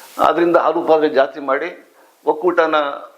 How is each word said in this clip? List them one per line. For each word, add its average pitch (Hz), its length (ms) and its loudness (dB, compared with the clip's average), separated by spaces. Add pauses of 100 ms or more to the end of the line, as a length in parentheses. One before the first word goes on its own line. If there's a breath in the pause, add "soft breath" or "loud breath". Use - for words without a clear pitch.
(180 loud breath)
ಆದ್ರಿಂದ 170 380 2
ಹಾಲು 160 240 0
ಉತ್ಪಾದನೆ 151 280 2
ಜಾಸ್ತಿ 143 320 0
ಮಾಡಿ 143 440 -6 (420 soft breath)
ಒಕ್ಕೂಟನ, 160 480 0 (440)